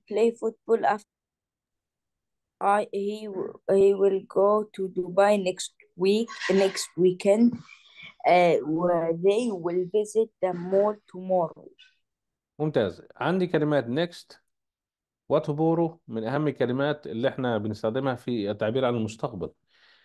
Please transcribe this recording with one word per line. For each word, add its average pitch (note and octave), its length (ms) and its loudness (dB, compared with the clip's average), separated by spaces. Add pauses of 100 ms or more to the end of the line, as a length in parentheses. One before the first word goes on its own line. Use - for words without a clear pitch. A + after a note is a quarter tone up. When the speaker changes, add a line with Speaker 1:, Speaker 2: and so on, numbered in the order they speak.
(100)
Speaker 1:
play A#3 200 2
football A3+ 560 -2
after. G#3 220 -2 (1500)
I, G3+ 320 2
he, G#3 360 -6 (500)
he G3 220 6
will F#3+ 200 2 (200)
go G3 80 6 (260)
to F#3+ 220 -4
Dubai F#3 360 2 (160)
next - 240 -8 (240)
week, G#3 320 2 (220)
next F#3+ 460 2
weekend. F#3 500 4 (800)
Uh, E3+ 360 6
و-، E3 500 0 (140)
they A3 240 2 (140)
will F3 200 -2 (120)
visit G#3+ 320 0 (140)
the F#3 100 0
mall F#3+ 420 0 (180)
tomorrow. F#3 560 -4 (880)
Speaker 2:
ممتاز. C3+ 440 -2 (140)
عندي F3+ 300 -2
كلمات D3+ 380 0
next D#3 520 -6 (920)
و D3 120 2
tomorrow D#3+ 580 0 (100)
من A2+ 160 -8
أهم C#3+ 240 -2
الكلمات C#3 580 -2
اللي A#2 220 -2
احنا B2 300 -2
بنستخدمها A2+ 560 -4
في A#2 360 -4
التعبير A2 340 -2
عن B2 100 0
المستقبل. G#2+ 580 -6 (520)